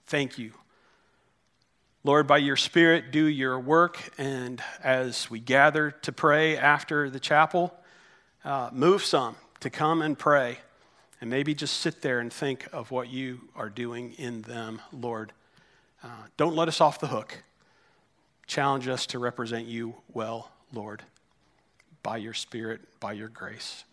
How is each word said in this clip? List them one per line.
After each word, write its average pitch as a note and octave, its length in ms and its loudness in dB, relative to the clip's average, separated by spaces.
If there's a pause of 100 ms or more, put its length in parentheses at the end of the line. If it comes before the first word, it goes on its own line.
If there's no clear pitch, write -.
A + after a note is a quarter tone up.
Thank C#3 320 -2
you. A2 140 -12 (1500)
Lord, C#3+ 200 6
by C#3+ 100 8
your C#3 200 2
Spirit, E3 560 4
do D3+ 120 4
your C3 340 0
work. D#3+ 600 2
And B2+ 440 -6 (200)
as B2+ 480 0
we A2+ 100 -10
gather C#3+ 520 4 (100)
to - 100 -6
pray D#3 460 2
after D3 500 2
the C3+ 100 -8
chapel, D#3+ 560 2 (720)
uh, C#3 280 -4
move E3+ 300 4
some B2 340 0 (240)
to B2 100 -6
come D#3 320 2
and D3+ 160 -2
pray. B2+ 400 2 (640)
And A#2 80 -6
maybe C#3+ 240 0
just C#3+ 240 -4
sit - 240 -4
there B2 180 0
and A#2+ 100 -6
think C3+ 440 -6
of B2 160 -10
what B2+ 180 -4
you B2+ 480 -10
are A2 140 -8
doing A#2+ 480 -8
in A#2+ 240 -8
them, A2 400 -10 (100)
Lord. A#2 400 -8 (680)
Uh, B2 60 -16 (280)
don't D#3+ 180 2
let E3 140 2
us D#3+ 140 2
off D3 180 4
the D3+ 60 -4
hook. - 360 -8 (1040)
Challenge C3+ 420 0
us B2+ 180 -4
to - 120 -8
represent A#2 480 -6
you A#2 280 -8 (180)
well, A2+ 380 -8 (240)
Lord, G#2+ 280 -12 (1000)
by A2 160 -4
your A2 160 -10
Spirit, A2+ 480 -8 (180)
by G2+ 140 -8
your G#2+ 140 -12
grace. - 640 -14